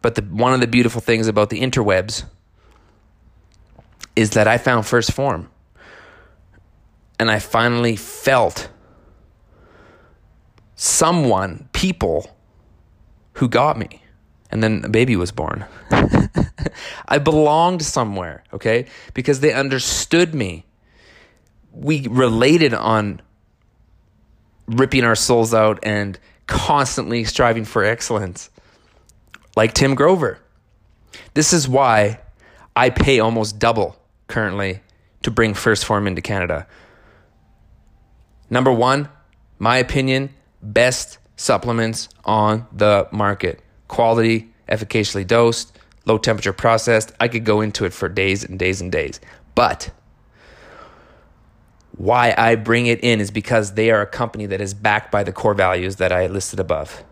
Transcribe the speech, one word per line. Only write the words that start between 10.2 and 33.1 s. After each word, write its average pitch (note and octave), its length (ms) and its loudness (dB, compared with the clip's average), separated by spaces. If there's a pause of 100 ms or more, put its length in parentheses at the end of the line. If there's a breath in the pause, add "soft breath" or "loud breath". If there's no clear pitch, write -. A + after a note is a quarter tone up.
someone, A#2+ 1000 0
people, F#2 560 -2 (1040)
who C3 160 -2
got C3 280 0
me. - 240 -12 (500)
And A2 120 -2
then A2 220 0
a - 40 -6
baby A2+ 260 2
was F2+ 160 -2
born. D2+ 340 -8 (120)
<laughs> - 1300 -2
I - 100 0
belonged D#3 640 2
somewhere, G2+ 640 -6 (100)
okay? A#2 320 0 (280 loud breath)
Because C3 260 0
they D3 140 2
understood C#3 840 0
me. F#2 300 -6 (1080 soft breath)
We C#3 360 -4
related B2+ 680 4
on G#2+ 480 -2 (1500)
ripping B2+ 360 2
our A#2 120 4
souls A#2 380 2
out G#2+ 300 4
and G#2 360 -4 (260 soft breath)
constantly B2 800 -2
striving A2+ 420 0
for G#2+ 180 -2
excellence, G#2 680 -4 (1040 soft breath)
like A2 180 2
Tim C3+ 220 2
Grover. D3+ 440 2 (920 loud breath)
This D3+ 180 2
is D#3 160 0
why A#2 520 2 (560 soft breath)
I B2 160 4
pay C3+ 280 2